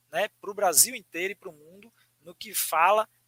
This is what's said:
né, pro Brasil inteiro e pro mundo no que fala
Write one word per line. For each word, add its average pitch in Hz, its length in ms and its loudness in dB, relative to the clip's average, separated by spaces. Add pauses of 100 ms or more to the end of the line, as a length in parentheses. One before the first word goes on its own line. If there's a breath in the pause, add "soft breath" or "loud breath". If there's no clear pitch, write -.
(100)
né, 190 180 -2 (120)
pro 202 140 -12
Brasil 196 400 2
inteiro 190 380 -8
e 202 40 -16
pro 180 160 -18
mundo 175 400 -20 (300)
no 170 120 -20
que 202 200 -16
fala 190 520 2 (220)